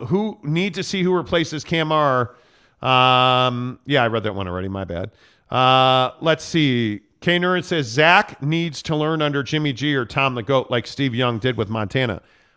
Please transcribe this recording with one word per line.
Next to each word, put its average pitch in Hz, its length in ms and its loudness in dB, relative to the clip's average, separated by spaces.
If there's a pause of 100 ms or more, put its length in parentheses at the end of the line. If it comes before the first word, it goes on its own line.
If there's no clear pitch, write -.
who 202 360 -2
need 170 320 -2
to 196 80 -6
see 190 200 -4
who 180 120 2
replaces 160 500 -2
Cam 160 280 0
R. 135 420 2 (460)
Um, 127 1040 2
yeah, 139 200 2
I - 40 4
read 110 140 -2
that 104 120 -4
one 95 140 -6
already. 92 200 -4
My 98 160 -6
bad. 87 260 -8 (400)
Uh, 131 640 4 (100)
let's 156 220 0
see. 120 560 0 (200)
K 175 180 0
Nurin 180 260 0
says, 156 220 -2
"Zach 160 560 2
needs 160 420 -2
to 156 120 -2
learn 156 240 -2
under 143 220 0
Jimmy 151 320 -2
G 143 200 -2
or 127 120 -2
Tom 135 280 -2
the 120 80 -6
Goat 131 280 0
like 120 160 -2
Steve 139 280 -2
Young 120 240 0
did 127 200 -2
with 104 100 -2
Montana." 110 540 -2 (340)